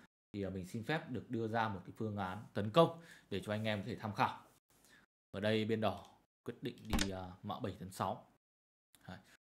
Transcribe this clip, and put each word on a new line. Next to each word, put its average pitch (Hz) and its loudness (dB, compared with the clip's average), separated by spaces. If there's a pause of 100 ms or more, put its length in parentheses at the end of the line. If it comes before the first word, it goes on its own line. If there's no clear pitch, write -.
(320)
Thì, 101 -2
à, 95 0
mình 92 -4
xin 110 -6
phép 156 -2
được 107 -6
đưa 113 0
ra 110 2
một 98 -6
cái - -12
phương 107 -2
án 98 -2 (100)
tấn 107 0
công 165 8 (300)
để 95 0
cho 104 0
anh 107 0
em 107 0
có - -8
thể 104 -4
tham 107 -4
khảo. - 2 (920)
Ở 98 -4
đây 107 4
bên 110 2
đỏ 98 0 (380)
quyết - -10
định - -8
đi, 101 4
à, 92 -6 (100)
mã 98 -4
bảy 95 -4
tấn 92 -10
sáu. 101 -2 (840)
Đấy. 92 -12 (240)